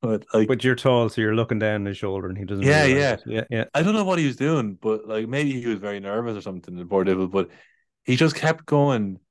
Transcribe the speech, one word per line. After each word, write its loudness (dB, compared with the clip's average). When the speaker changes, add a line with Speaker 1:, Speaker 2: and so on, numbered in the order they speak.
Speaker 1:
But, -2
like, 4
Speaker 2:
But -2
you're 4
tall, 2
so -4
you're 2
looking 0
down 0
his -6
shoulder -6
and -8
he -8
doesn't -2
Speaker 1:
Yeah, 4
Speaker 2:
realize 2
Speaker 1:
yeah. -2
Speaker 2:
it. -12
Yeah, -4
yeah. -2
Speaker 1:
I 0
don't 2
know 2
what 0
he 2
was -2
doing, 0
but, -4
like, -4
maybe -2
he -6
was -2
very -6
nervous -4
or -10
something, -12
the -10
poor 2
devil, 2
but 0
he 2
just 4
kept -2
going 2